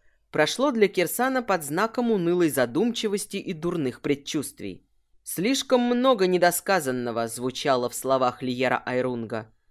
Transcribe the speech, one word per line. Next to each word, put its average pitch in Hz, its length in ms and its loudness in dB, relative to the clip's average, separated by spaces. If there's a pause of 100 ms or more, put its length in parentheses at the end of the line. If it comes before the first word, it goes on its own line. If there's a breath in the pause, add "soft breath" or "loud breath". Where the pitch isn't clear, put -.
(320)
прошло 160 400 2
для 220 160 4
Кирсана 240 560 0
под 185 200 0
знаком 226 480 0
унылой 175 380 4
задумчивости 196 880 0
и 190 160 -6
дурных 160 480 -4
предчувствий. 143 880 -4 (360)
Слишком 254 580 0
много 240 440 2
недосказанного 131 1040 0
звучало 123 600 -2
в - 60 -10
словах 127 460 0
Лиера 123 440 0
Айрунга. 117 680 -4 (200)